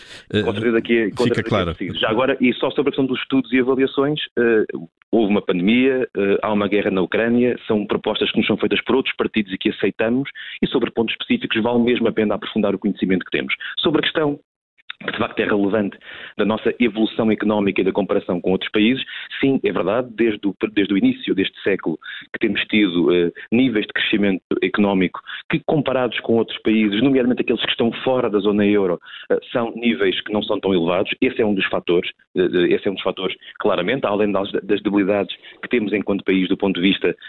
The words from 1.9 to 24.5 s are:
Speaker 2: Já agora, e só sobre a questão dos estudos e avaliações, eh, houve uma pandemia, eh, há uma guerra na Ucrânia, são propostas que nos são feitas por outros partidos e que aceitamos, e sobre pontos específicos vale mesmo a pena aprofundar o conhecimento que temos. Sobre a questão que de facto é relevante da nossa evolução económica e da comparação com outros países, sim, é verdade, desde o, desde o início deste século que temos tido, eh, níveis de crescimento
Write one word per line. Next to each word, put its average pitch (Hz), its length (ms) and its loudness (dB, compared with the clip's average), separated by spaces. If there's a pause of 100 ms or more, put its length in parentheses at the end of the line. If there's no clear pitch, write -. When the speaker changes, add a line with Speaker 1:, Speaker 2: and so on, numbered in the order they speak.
Speaker 2:
Já 117 100 0
agora, 131 300 2
e 123 140 4
só 147 180 -2
sobre 143 160 0
a - 20 2
questão 135 160 0
dos 127 140 -4
estudos 131 320 -2
e 131 80 4
avaliações, 135 580 0 (180)
eh, 113 280 4 (480)
houve 107 180 4
uma 101 120 2
pandemia, 120 760 2
eh, 98 260 2
há 107 100 -2
uma 104 140 0
guerra 98 240 0
na 92 120 0
Ucrânia, 117 540 2 (120)
são 104 180 0
propostas 107 460 -2
que - 60 0
nos 110 100 0
são 107 80 2
feitas 101 260 0
por 120 140 0
outros 131 180 0
partidos 104 380 -2
e 95 60 -6
que - 100 -2
aceitamos, 113 600 -2 (320)
e - 60 2
sobre 117 240 -2
pontos 113 240 -2
específicos 117 480 -2
vale 120 160 0
mesmo 117 300 2
a 101 40 0
pena 107 220 0
aprofundar 101 400 -2
o 92 60 -4
conhecimento 95 440 0
que - 60 -16
temos. 65 240 -2 (240)
Sobre 156 220 0
a - 20 -4
questão 147 380 -2 (640)
que - 80 -6
de - 60 -6
facto 113 220 -4
é 107 40 2
relevante 101 540 0 (400)
da 104 80 2
nossa 107 320 0
evolução 110 520 2
económica 104 500 2
e 98 40 0
da 92 80 2
comparação 98 480 -2
com 92 120 0
outros - 180 -2
países, 117 340 2 (360)
sim, 135 220 2
é 101 100 0
verdade, 101 400 -2
desde 107 340 0
o, 95 80 -2 (180)
desde 98 220 0
o - 20 2
início 123 380 2
deste 92 280 -2
século 90 360 -2 (340)
que - 60 -12
temos 104 280 0
tido, 87 460 2
eh, 87 180 2 (220)
níveis 113 340 2
de - 60 -16
crescimento 101 480 0 (220)